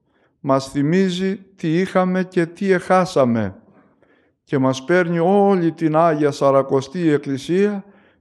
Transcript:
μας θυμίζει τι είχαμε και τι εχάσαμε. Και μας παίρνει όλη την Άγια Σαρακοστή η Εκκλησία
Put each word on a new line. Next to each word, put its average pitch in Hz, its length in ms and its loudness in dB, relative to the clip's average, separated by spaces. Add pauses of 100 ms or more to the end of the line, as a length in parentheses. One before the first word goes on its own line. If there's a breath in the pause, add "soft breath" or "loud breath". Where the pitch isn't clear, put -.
(400)
μας 135 280 -2
θυμίζει 180 680 -2
τι 170 420 -4
είχαμε 185 460 -2
και 180 220 -2
τι 185 260 -4
εχάσαμε. 131 840 0 (880 soft breath)
Και 143 140 -4
μας 131 260 0
παίρνει 170 340 0
όλη 190 540 2
την 156 240 -2
Άγια 151 340 2
Σαρακοστή 139 680 0
η 165 100 2
Εκκλησία 160 720 -2 (360 soft breath)